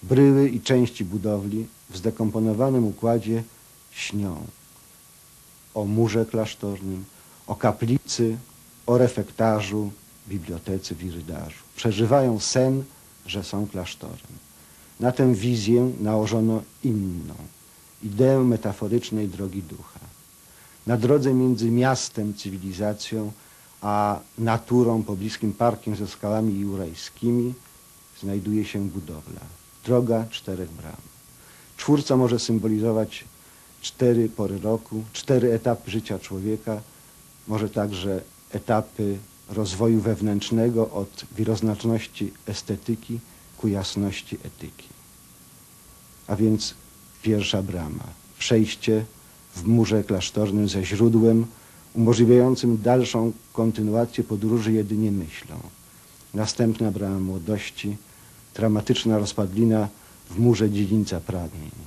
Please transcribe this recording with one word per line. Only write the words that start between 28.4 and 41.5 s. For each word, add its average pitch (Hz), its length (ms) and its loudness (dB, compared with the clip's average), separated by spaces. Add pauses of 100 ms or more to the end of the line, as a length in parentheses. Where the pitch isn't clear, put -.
się 101 220 -4
budowla. 82 540 -12 (440)
Droga 117 440 2
czterech 90 420 -8
bram. 78 300 -16 (760)
Czwórca 147 400 2
może 120 220 4
symbolizować 110 840 0 (560)
cztery 117 480 2
pory 101 300 -4
roku, 110 440 -2 (100)
cztery 123 400 2
etapy 113 380 -2
życia 107 280 -4
człowieka, 107 600 -6 (640)
może 107 220 -2
także 101 520 -4 (300)
etapy 107 640 -2 (320)
rozwoju 107 520 2
wewnętrznego 110 880 0
od - 360 -8 (120)
wieloznaczności 107 960 -2 (140)